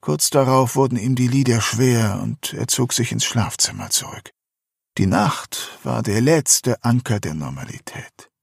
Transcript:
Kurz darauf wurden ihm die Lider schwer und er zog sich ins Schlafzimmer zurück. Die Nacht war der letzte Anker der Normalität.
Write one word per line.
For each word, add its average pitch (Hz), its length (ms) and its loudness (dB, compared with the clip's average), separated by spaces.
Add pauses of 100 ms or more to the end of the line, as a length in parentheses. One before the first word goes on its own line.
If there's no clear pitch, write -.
Kurz 147 260 -2
darauf 131 480 4
wurden 123 220 2
ihm 123 160 0
die 123 140 2
Lider 123 340 4
schwer 113 600 2
und 113 300 -6
er - 160 -6
zog 123 240 0
sich - 180 0
ins 113 140 -2
Schlafzimmer - 640 -2
zurück. - 440 -6 (680)
Die 98 80 4
Nacht - 760 -2
war 117 200 -4
der 110 180 0
letzte 139 640 2
Anker 120 340 2
der 80 160 -6
Normalität. - 960 -12 (120)